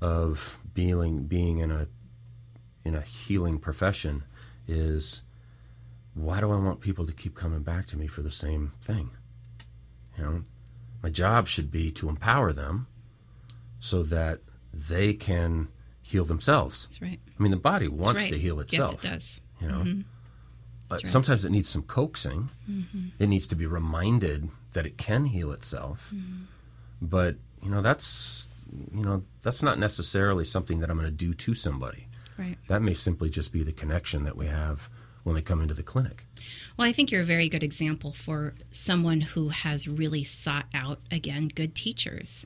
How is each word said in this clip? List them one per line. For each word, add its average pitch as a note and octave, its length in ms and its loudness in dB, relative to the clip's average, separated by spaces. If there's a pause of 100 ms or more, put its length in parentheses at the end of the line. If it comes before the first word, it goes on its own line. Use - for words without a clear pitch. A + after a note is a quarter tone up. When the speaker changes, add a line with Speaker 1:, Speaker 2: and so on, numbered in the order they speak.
Speaker 1:
of E2 580 0 (160)
being, E2+ 500 2
being E2+ 340 2
in D#2+ 120 2
a, D#2 160 0 (1000)
in D#2+ 100 0
a D2+ 80 -2
healing F2 560 0
profession D2+ 680 0 (420)
is, D#2+ 560 0 (920)
why D#2+ 260 0
do G#2 100 2
I G#2 60 4
want G2 240 0
people F2 260 -2
to D#2 60 -4
keep - 220 -8
coming D#2+ 280 -2
back E2+ 240 -2
to - 120 -8
me D#2 80 -4
for D2+ 160 -8
the D2 80 -4
same D2 420 -2 (100)
thing? F#2+ 280 -2 (1080)
You D#2 60 -4
know, D#2+ 200 -2 (580)
my E2 80 0
job F#2+ 380 6
should D2 220 -2
be D#2+ 220 0
to - 160 -4
empower A2 440 4
them D2 340 -4 (920)
so F2+ 260 0
that D#2+ 360 0 (320)
they E2+ 420 2
can E2+ 540 2 (340)
heal F#2 220 2
themselves. E2 600 2
Speaker 2:
That's - 160 -16
right. F3+ 180 -8 (180)
Speaker 1:
I - 40 0
mean, G2+ 80 8
the F#2+ 60 6
body D3 300 4
Speaker 2:
That's C#2+ 120 -2
Speaker 1:
wants A#2 240 4
Speaker 2:
right. G3 80 0
Speaker 1:
to D2+ 80 -2
heal D#2+ 180 0
Speaker 2:
Yes, D2 80 -4
it - 100 -6
Speaker 1:
itself, C#3 280 2
Speaker 2:
does. F2 380 -8 (200)
Speaker 1:
you D#2+ 80 -4
know? C#2 100 -2
Speaker 2:
Mm-hmm. F3+ 220 0
Speaker 1:
Uh, G3 40 -8 (840)
Speaker 2:
That's F2+ 140 -4
right. - 60 4
Speaker 1:
sometimes B2+ 340 6
it D#2+ 60 0
needs G2+ 180 4
some D2+ 140 0
coaxing. F#2+ 680 -2 (200)
Speaker 2:
Mm-hmm. F#3 380 -6 (100)
Speaker 1:
It G2+ 100 4
needs G2 200 4
to - 80 -2
be E2 100 0
reminded E2 840 0 (240)
that E2 140 0
it C#2 120 -10
can B2 280 0
heal F2+ 260 0
itself. - 640 -8
Speaker 2:
Mm-hmm. F#3 300 -10 (560)
Speaker 1:
But, F2 360 2 (260)
you G2 80 -4
know, G2+ 100 0
that's, - 680 0 (460)
you G#2 80 0
know, G2 200 2 (200)
that's A#2+ 200 0
not D3 160 4
necessarily G2 640 2
something E2+ 360 0
that D#2+ 100 0
I'm E2 60 0
gonna D#2+ 140 0
do E2+ 220 0
to A2+ 220 -2
somebody. C2+ 540 -4 (300)
Speaker 2:
Right. F3+ 200 -6 (100)
Speaker 1:
That G#2 140 4
may G2 120 4
simply E2 360 0
just D#2 220 -2
be D#2+ 100 0
the D2+ 100 -2
connection D#2 520 -2
that C#2+ 120 -4
we - 100 -4
have D2+ 420 -2 (340)
when E2 140 0
they D#2+ 60 0
come E2+ 180 2
into D2+ 140 0
the D2 100 -6
clinic. - 420 -2 (500)
Speaker 2:
Well, A#3 120 4
I A#3+ 40 4
think C#4 200 2
you're F#3+ 100 4
a - 20 0
very E3 240 4
good D#3 140 -2
example D3+ 500 0
for D3+ 420 -4 (180)
someone E3 480 4
who D#3 300 0
has D3+ 360 -2
really D3+ 380 -2
sought C#3+ 500 -2
out, C#3 240 -4 (140)
again, D3+ 420 -2
good D#3+ 220 -2
teachers. - 680 -6